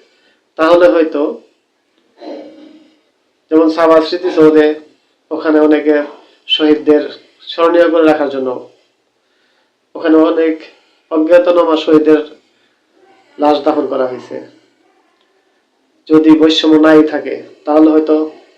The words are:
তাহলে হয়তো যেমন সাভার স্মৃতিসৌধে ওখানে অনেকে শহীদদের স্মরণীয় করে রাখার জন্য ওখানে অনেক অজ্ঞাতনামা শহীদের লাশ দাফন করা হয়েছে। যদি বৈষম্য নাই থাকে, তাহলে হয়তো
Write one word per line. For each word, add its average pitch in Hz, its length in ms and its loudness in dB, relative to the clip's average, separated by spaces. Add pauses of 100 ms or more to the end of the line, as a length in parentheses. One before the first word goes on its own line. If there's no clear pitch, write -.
(600)
তাহলে 175 340 4
হয়তো 156 280 -2 (2250)
যেমন 160 260 2
সাভার 160 320 2
স্মৃতিসৌধে 156 600 2 (640)
ওখানে 156 260 -2 (100)
অনেকে 151 280 0 (600)
শহীদদের 151 480 0 (480)
স্মরণীয় 170 420 0
করে 165 180 2
রাখার 147 240 -4
জন্য 131 140 -6 (1500)
ওখানে 160 220 0 (120)
অনেক 165 260 -4 (560)
অজ্ঞাতনামা 170 640 0 (100)
শহীদের 151 360 2 (1160)
লাশ 147 280 0
দাফন 147 260 -2
করা 127 200 -4
হয়েছে। - 260 -14 (1700)
যদি 156 240 4 (100)
বৈষম্য 156 340 2 (120)
নাই 156 140 6 (120)
থাকে, 135 220 -8 (300)
তাহলে 156 280 2
হয়তো 156 220 0 (420)